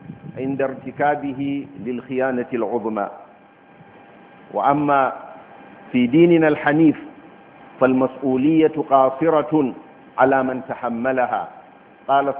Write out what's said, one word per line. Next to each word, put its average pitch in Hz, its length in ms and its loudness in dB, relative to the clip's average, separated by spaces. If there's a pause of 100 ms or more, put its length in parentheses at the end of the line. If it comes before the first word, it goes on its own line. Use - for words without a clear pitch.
(380)
عند 135 240 -4
ارتكابه 139 1040 -4 (180)
للخيانة 127 680 -4
العظمى. 110 560 -4 (1500)
وأما 139 580 2 (800)
في 123 140 2
ديننا 160 420 4
الحنيف 151 500 2 (800)
فالمسؤولية 131 920 2 (180)
قاصرة 147 800 2 (460)
على 135 240 4
من 131 260 -4
تحملها. 120 800 -4 (600)
قال 139 320 2